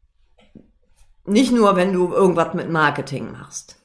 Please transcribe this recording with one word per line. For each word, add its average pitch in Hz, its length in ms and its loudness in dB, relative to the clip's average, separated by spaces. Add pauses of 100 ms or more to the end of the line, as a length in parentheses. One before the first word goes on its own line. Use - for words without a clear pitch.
(1300)
nicht 240 260 2
nur, 208 240 4
wenn 185 160 2
du 180 180 0
irgendwas 170 440 2
mit 165 160 -6
Marketing 143 600 -4
machst. - 520 -20